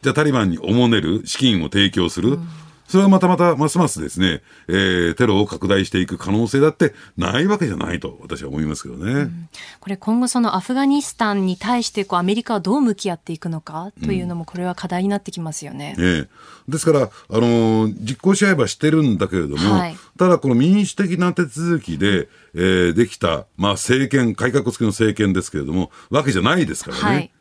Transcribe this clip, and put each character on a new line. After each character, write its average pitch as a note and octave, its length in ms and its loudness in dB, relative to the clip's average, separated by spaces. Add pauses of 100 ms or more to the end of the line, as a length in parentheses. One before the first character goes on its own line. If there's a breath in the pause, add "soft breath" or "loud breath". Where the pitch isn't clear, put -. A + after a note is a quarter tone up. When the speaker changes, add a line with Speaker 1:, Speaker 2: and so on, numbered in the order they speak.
Speaker 1:
じ C#3 60 0
ゃ - 20 -2
あ - 20 -4
タ D3+ 100 2
リ D3+ 80 2
バ B2 120 2
ン F#2+ 80 2
に E2 80 -4
お F#2 140 -4
も B2 140 4
ね A2 140 4
る、 E2+ 240 -2
資 - 140 -8
金 A2 240 2
を D2 60 -4
提 G2+ 200 2
供 F2 200 0
す - 120 -6
る。 A#2+ 120 2
Speaker 2:
う - 0 -
ん。 E3+ 140 -6 (400 loud breath)
Speaker 1:
そ F#3 100 0
れ G3 60 6
は G3 60 6
ま F#3+ 100 6
た F3+ 80 2
ま F3+ 80 4
た E3+ 200 4
ま D3 120 0
す F3 120 0
ま E3 80 4
す - 120 -4
で D2 100 -8
す E2+ 100 -8
ね、 F2+ 240 0 (240 soft breath)
え E2 60 -2
ー、 F2+ 420 2
テ B2 100 2
ロ G2+ 160 4
を G2+ 60 2
拡 - 200 -6
大 G2 200 2
し - 20 -12
て F#2 120 0
い F2+ 40 0
く - 140 -8
可 F#2+ 120 -6
能 A2+ 160 2
性 C3+ 120 0
だ D3 80 6
っ D3+ 80 0
て D3+ 180 2 (240 loud breath)
な G2 220 0
い F3 80 0
わ G#3 100 0
け F#3 80 -2
じ G#2+ 80 -2
ゃ - 40 -6
な - 140 -4
い E2+ 80 -4
と - 220 -12
私 D2 220 -12
は C#2 60 -10
思 D2 120 -4
い D#2 60 0
ま D2+ 80 -4
す - 80 -14
け - 60 -14
ど B1 140 -12
ね。 G#2+ 80 -4
Speaker 2:
う C3+ 120 -2
ん。 E3+ 260 -10 (300 loud breath)
こ - 100 -18
れ G3 80 -6
今 A3 220 -2
後 B3 80 0
そ B3 120 -2
の A3+ 160 0
ア F#3 40 0
フ B3+ 160 -4
ガ C4+ 100 2
ニ C#4 160 2
ス - 140 -10
タ G#3+ 180 -2
ン F#3+ 140 0
に F3+ 100 -2
対 A#3+ 240 -2
し - 80 -6
て G3+ 160 -4
こ F#3+ 120 -2
う - 20 2
ア F3 40 -2
メ F#3+ 120 2
リ A3+ 80 -4
カ A#3+ 100 -4
は G#3 60 -2
ど F#3 180 0
う D4 40 2
向 A#3 120 2
き G3 160 -6
合 E3+ 60 -4
っ - 40 -16
て - 140 -12
い D#3+ 60 -10
く E3+ 100 -8
の D#3+ 100 -6
か D#3+ 320 -12 (140)
と - 60 -2
い F#3 100 -2
う F3 60 -8
の F3 80 -8
も E3+ 100 -8
こ F3 140 -12
れ F3+ 60 -4
は F3+ 100 -4
課 - 120 -10
題 F3+ 140 -4
に G3 80 0
な G3+ 80 -2
っ - 20 -4
て G3 120 -12
き E3+ 100 -10
ま D#3+ 100 -8
す D3+ 140 -12
よ - 80 -14
ね。 - 240 -12
Speaker 1:
う E2+ 40 -2
ん。 F2+ 40 2
え F2+ 140 4
え。 C#2 80 -8 (420 loud breath)
で C3 80 -4
す - 80 -4
か D#3+ 60 4
ら、 C#3+ 80 4
あ - 340 -4
の A2+ 560 4
ー、 - 120 -6
実 A2+ 160 -6
効 G3 180 2
支 G3+ 100 2
配 G3 80 4
は C3 140 2
し - 80 -6
て D3+ 160 0
る D#3+ 100 4
ん A#2+ 160 2
だ D#2+ 120 -2
け F2 60 -6
れ E2 120 0
ど C#2+ 100 -6
も、 G2 160 2
Speaker 2:
は F3+ 140 2
い。 E3 100 -12 (220 loud breath)
Speaker 1:
た F3+ 100 4
だ E3+ 80 6
こ C#3+ 100 -2
の B2+ 60 4
民 F#3 320 4
主 - 80 -8
的 F#3 240 -2
な F3+ 160 0
手 F3 120 0
続 D#3+ 340 -2
き E2+ 180 -8
で、 F#2+ 320 0 (240 soft breath)
え D#2 60 -8
ー、 F2+ 340 4
で A#2 140 4
き - 100 -14
た、 D#2+ 300 -2 (100)
ま G2+ 120 0
あ、 - 20 0
政 C3 400 0
権、 A#2+ 240 0
改 B2+ 160 -2
革 B2 140 0
付 A2+ 120 -4
き - 40 -4
の A2+ 80 2
政 G#2 280 0
権 G2+ 160 2
で F#2 80 0
す - 80 -10
け - 80 -8
れ C#2+ 80 -6
ど D2 80 -6
も、 F2+ 160 -2 (220 loud breath)
わ C#3 120 0
け C3 80 -2
じ F#2+ 60 0
ゃ - 60 0
な C3+ 120 4
い D#3+ 120 0
で D#2 80 -6
す - 80 -12
か - 80 -12
ら - 60 -8
ね。 - 40 -6
Speaker 2:
は G#3 160 0
い。 E3 240 -6